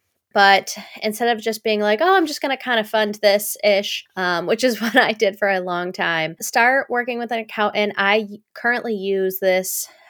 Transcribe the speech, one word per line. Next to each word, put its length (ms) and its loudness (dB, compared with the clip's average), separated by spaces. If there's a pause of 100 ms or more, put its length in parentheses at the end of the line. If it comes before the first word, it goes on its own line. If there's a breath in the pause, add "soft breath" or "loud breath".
(340)
But 440 4 (260 loud breath)
instead 320 0
of 80 -10
just 180 -4
being 200 0
like, 200 2
"Oh, 140 4
I'm 100 4
just 140 -6
gonna 160 -2
kinda 300 -2
fund 300 0
this-ish," 880 0 (100)
um, 300 -2
which 180 0
is 160 0
<laughs> 20 -8
what 140 -4
I 160 4
did 260 0
for 120 0
a 100 0
long 320 -4
time, 480 -2
start 500 2
working 300 -4
with 140 -6
an 60 -4
accountant. 580 -2
I 420 0 (140)
currently 400 -2
use 460 -2
this 500 -2 (200 loud breath)